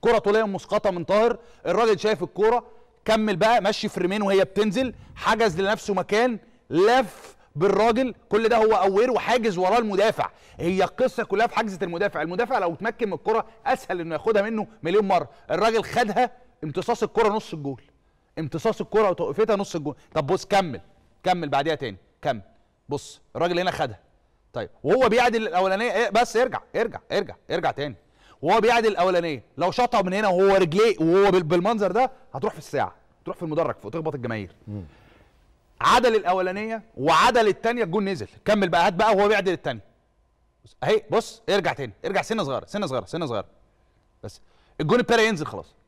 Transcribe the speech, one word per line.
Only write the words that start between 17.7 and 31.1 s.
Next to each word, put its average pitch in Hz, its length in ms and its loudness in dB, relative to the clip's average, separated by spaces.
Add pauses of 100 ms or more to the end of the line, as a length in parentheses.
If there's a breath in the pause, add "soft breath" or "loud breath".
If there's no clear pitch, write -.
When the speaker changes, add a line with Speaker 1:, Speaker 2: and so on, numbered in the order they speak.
Speaker 1:
امتصاص 165 420 -4
الكره 202 300 2
وتوقفتها 208 460 0
نص 196 180 -6
الجول. 147 200 -6 (200 soft breath)
طب 151 120 -2
بص، 185 180 -2
كمل، 175 360 -2 (420)
كمل 180 260 0
بعديها 143 260 -2
تاني، 117 220 -8 (260)
كمل، 120 200 -4 (460)
بص - 320 -10 (160)
الراجل 175 220 0
هنا 180 120 -2
خدها. 127 280 -6 (540)
طيب، 113 180 -10 (140)
وهو 233 240 4
بيعدل 233 340 2
الاولانيه، 190 500 0
إيه 214 180 0
بس، 226 260 2
ارجع، 220 240 0 (160)
ارجع، 220 220 -2 (140)
ارجع، - 220 -4 (160)
ارجع 160 200 -2
تاني، 139 260 -8 (460 soft breath)
وهو 196 180 2
بيعدل 226 280 2
الاولانيه، 175 540 0 (160)
لو 175 120 0
شاطها 233 320 0
من 185 100 -2
هنا 208 160 0
وهو 196 280 4
رجليه 190 440 2
وهو 185 300 4